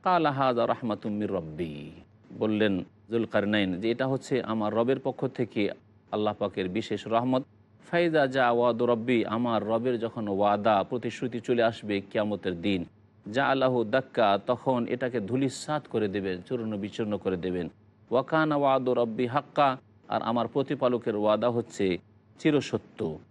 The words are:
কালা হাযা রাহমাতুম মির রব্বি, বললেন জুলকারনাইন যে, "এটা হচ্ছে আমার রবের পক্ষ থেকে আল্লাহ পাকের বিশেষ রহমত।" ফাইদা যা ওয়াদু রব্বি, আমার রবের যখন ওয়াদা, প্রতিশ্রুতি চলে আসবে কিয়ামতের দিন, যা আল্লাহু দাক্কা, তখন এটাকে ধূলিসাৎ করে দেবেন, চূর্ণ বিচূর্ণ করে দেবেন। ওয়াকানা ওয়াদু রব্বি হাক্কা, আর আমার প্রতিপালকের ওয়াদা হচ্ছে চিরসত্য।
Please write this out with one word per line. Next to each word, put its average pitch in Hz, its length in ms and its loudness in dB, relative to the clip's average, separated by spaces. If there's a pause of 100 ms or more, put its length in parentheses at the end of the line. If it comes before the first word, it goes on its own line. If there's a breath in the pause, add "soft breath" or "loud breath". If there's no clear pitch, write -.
কালা 165 300 4
হাযা 127 340 2
রাহমাতুম 110 460 -4
মির 104 180 -2
রব্বি, 78 600 -6 (480)
বললেন 107 460 0 (260)
জুলকারনাইন 104 680 0
যে, 113 100 -2
"এটা 131 160 0
হচ্ছে 131 360 -2
আমার 107 320 -2
রবের 123 240 2
পক্ষ 135 280 -4
থেকে 113 440 -2 (420)
আল্লাহ 104 260 0
পাকের 95 300 -2
বিশেষ 104 380 -4
রহমত।" 123 360 2 (480)
ফাইদা 160 360 4
যা 127 240 4
ওয়াদু 120 360 2
রব্বি, 117 380 2
আমার 113 420 0
রবের 117 320 0
যখন 110 300 -4
ওয়াদা, 101 600 2
প্রতিশ্রুতি 120 520 -6
চলে 120 220 2
আসবে 104 380 0
কিয়ামতের 98 600 -2
দিন, 92 240 0 (460)
যা 127 160 0
আল্লাহু 131 380 2
দাক্কা, 107 600 2
তখন 123 400 0
এটাকে 123 340 -2
ধূলিসাৎ 135 680 -2
করে 107 200 0
দেবেন, 95 340 -4
চূর্ণ 110 340 -4
বিচূর্ণ 104 400 -4
করে 95 200 -2
দেবেন। 90 320 -4 (420)
ওয়াকানা 151 460 0
ওয়াদু 135 380 2
রব্বি 117 320 0
হাক্কা, 135 500 0 (320)
আর 110 140 -2
আমার 117 260 0
প্রতিপালকের 123 680 0
ওয়াদা 107 340 2
হচ্ছে 101 480 0 (400)
চিরসত্য। 120 800 -2 (120)